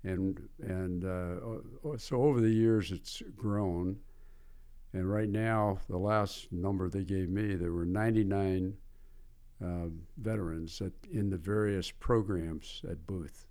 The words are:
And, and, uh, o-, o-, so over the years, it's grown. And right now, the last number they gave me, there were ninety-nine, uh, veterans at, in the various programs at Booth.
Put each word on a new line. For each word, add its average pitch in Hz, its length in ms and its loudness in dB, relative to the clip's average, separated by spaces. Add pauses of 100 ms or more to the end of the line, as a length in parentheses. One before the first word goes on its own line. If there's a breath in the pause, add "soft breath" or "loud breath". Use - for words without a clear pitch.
And, 95 460 -2 (120)
and, 92 440 -2
uh, - 20 0 (360)
o-, 113 200 -6 (200)
o-, 127 140 -4
so 123 260 0
over 135 180 6
the 113 80 8
years, 110 420 6
it's - 320 -8 (120)
grown. 98 640 0 (960 soft breath)
And 92 160 0
right 107 200 2
now, 107 500 2 (100)
the 92 80 -2
last 104 540 0
number 92 380 0
they 95 140 -2
gave 92 260 0
me, 101 260 0
there 85 160 0
were 85 140 0
ninety-nine, 98 880 4 (920 soft breath)
uh, 87 240 -2 (300)
veterans 87 640 -4
at, 95 100 -4 (200)
in 104 180 0
the 95 80 -2
various 101 520 0
programs 92 1000 0
at 80 180 -8
Booth. 87 440 -8